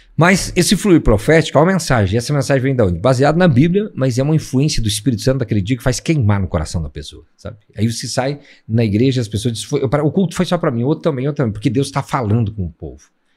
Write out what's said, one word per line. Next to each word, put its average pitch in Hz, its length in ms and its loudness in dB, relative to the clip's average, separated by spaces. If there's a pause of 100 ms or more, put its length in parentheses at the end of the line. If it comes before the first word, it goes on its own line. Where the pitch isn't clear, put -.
(160)
Mas 175 400 2
esse 180 220 2
fluir 165 240 4
profético 139 560 2
é 139 40 6
uma 175 120 4
mensagem, 113 400 0
e 117 60 0
essa 117 120 -6
mensagem 139 300 0
vem 135 140 0
de 120 80 2
onde? 87 160 0
Baseado 135 360 2
na 180 120 4
Bíblia, 175 480 2
mas 131 240 0
é 135 40 0
uma 156 120 2
influência 143 440 0
do 110 80 0
Espírito 107 360 -2
Santo 131 160 2
daquele 113 200 0
dia 110 160 -2
que 117 60 -12
faz 127 180 -2
queimar 107 400 0
no 95 80 -2
coração 82 360 -4
da 71 60 -8
pessoa, - 340 -16 (120)
sabe? 101 220 -16 (180)
Aí 110 160 -2
você 117 160 -8
sai 135 320 -4 (300)
na 113 160 2
igreja, 123 360 2
as 110 60 -4
pessoas 113 280 -4
dizem, - 120 -12
"Foi, 147 140 -2
eu, 135 60 -2 (180)
o 143 60 0
culto 185 240 -2
foi 180 100 0
só 180 100 -2
pra 170 140 -2
mim, 117 140 -2
outro 156 180 -2
também, 135 240 -2
outro 147 120 -4
também", 120 160 0
porque 107 140 -4
Deus 135 220 -2
tá 139 140 -4
falando 110 480 -2
com 104 120 -8
o 82 60 -6
povo. 67 360 -16 (320)